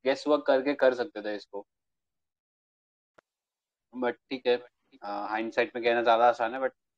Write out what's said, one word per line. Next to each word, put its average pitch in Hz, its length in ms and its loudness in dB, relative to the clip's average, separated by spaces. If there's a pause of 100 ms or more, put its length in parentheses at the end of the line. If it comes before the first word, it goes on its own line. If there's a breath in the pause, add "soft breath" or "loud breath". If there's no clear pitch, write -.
guess 139 220 -2
work 147 200 2
करके 135 260 2
कर 131 200 4
सकते 120 280 -8
थे 104 140 -6
इसको, 101 320 -14 (2250)
but 123 140 -4
ठीक - 360 -8
है, 123 160 2 (400)
अ, - 0 -
हाइंडसाइट 107 720 -4
में 120 80 -8
कहना 120 200 2
ज्यादा 117 260 6
आसान 117 240 -2
है, 131 80 -8
but 131 100 -2 (260)